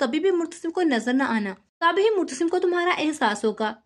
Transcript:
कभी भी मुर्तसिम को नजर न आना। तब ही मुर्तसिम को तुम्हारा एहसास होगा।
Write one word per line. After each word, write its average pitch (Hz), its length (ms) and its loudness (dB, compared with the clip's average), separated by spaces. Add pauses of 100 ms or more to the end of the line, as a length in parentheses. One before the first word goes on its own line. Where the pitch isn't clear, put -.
कभी 277 200 0
भी 381 120 2
मुर्तसिम 339 380 -4
को 359 140 -2
नजर 247 300 0
न 269 80 2
आना। 208 340 -2 (260)
तब 339 160 2
ही 403 120 4
मुर्तसिम 339 380 0
को 370 100 0
तुम्हारा 349 360 0
एहसास 254 500 0
होगा। 214 260 -2 (160)